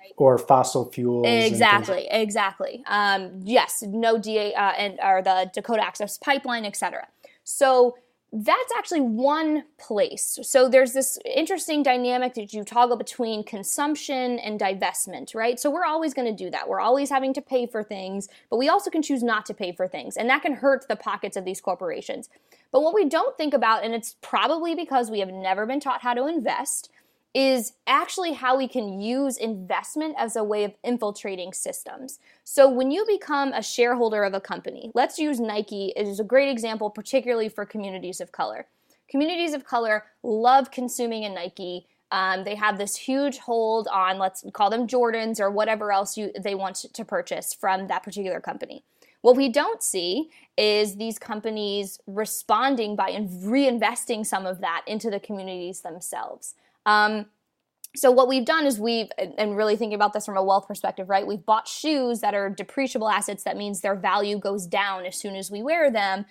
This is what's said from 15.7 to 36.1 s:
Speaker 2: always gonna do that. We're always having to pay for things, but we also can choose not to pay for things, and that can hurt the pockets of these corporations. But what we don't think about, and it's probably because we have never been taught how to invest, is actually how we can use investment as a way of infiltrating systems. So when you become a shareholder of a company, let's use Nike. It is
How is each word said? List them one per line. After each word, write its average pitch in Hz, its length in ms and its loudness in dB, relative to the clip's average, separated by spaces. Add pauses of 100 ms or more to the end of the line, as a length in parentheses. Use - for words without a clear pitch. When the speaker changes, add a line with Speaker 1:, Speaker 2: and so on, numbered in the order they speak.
Speaker 2:
always 320 300 0
gonna 240 180 -2
do 185 180 -8
that. - 180 -6
We're 190 100 -2
always 262 320 2
having 269 240 0
to 277 80 -8
pay 247 240 -2
for 226 160 -6
things, 196 460 -8 (200)
but 226 80 -2
we 262 120 2
also 370 200 4
can 320 140 0
choose 269 220 0
not 220 220 0
to 208 80 -8
pay 180 180 -6
for 185 160 -4
things, 175 280 -10
and 226 140 0
that 269 120 2
can 302 120 0
hurt 262 320 2
the 220 80 0
pockets 208 420 -6
of 190 80 -6
these 185 160 -6
corporations. - 680 -6 (420)
But 269 120 6
what 320 120 2
we 392 140 6
don't 349 280 0
think 302 160 -2
about, 226 300 4
and 226 120 -2
it's 220 260 -6
probably 311 560 0
because 269 340 0
we 214 80 -4
have 190 140 -2
never 190 340 -2
been 269 140 -2
taught 277 220 -4
how 247 120 0
to 202 140 -2
invest, 220 600 -4 (440)
is 262 420 2 (120)
actually 339 460 0
how 262 240 2
we 269 100 0
can 202 340 -6
use 254 360 -2
investment 220 800 -6
as 233 160 -4
a 226 80 -2
way 208 220 0
of 202 80 -6 (100)
infiltrating 202 680 -6
systems. - 640 -10 (240)
So 277 260 8
when 262 220 2
you 370 160 0
become 294 460 0
a 220 100 -2
shareholder 233 640 2
of 190 100 0
a 196 60 -2
company, 196 540 -10
let's 247 220 2
use 302 220 -2
Nike. 214 580 -4
It 208 120 -2
is 196 100 -8